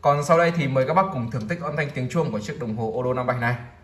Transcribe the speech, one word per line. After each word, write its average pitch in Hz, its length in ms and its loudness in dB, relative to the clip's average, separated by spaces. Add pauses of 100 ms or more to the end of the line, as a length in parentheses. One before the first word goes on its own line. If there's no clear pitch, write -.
Còn 147 240 2
sau 165 140 6
đây 170 180 4
thì 143 120 0
mời 131 180 2
các 156 80 0
bác 185 80 6 (100)
cùng 120 180 -4
thưởng 110 180 -6
thức 170 140 -4
âm 147 140 -4
thanh 151 140 -2
tiếng 127 180 -6
chuông 147 240 0
của 104 80 -4
chiếc - 200 -8
đồng 110 160 -4
hồ 110 180 -4
ô 123 80 -2
đô 127 120 0
năm 127 120 -2
bảy 123 100 0
này. 120 180 0 (300)